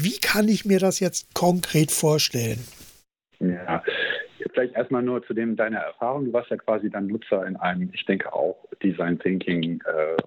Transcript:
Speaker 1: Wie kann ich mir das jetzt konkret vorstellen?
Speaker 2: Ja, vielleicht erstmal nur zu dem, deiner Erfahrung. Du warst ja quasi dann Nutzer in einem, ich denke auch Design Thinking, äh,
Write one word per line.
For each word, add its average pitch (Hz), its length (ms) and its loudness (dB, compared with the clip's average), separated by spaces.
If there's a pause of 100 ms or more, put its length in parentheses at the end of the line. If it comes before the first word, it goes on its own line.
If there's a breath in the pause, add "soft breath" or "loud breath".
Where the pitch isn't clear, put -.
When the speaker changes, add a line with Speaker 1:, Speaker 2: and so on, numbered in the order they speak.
Speaker 1:
Wie 220 160 -2
kann 208 280 2
ich 214 160 2
mir 196 140 4
das 185 220 2
jetzt - 340 -4
konkret 175 560 4
vorstellen? 123 720 0 (800)
Speaker 2:
Ja, 180 420 -2 (720 loud breath)
vielleicht 123 220 0
erstmal 123 260 0
nur 123 240 -2
zu - 80 -6
dem, 113 220 0
deiner 110 240 0
Erfahrung. 123 460 -4
Du 117 80 -4
warst 117 180 0
ja 110 60 -4
quasi 107 340 -2
dann 98 160 -4
Nutzer 98 400 -2
in 92 80 -6
einem, 90 380 -2
ich - 120 -8
denke - 260 0
auch - 260 -2 (260)
Design 85 340 0
Thinking, 87 680 0
äh, 80 400 0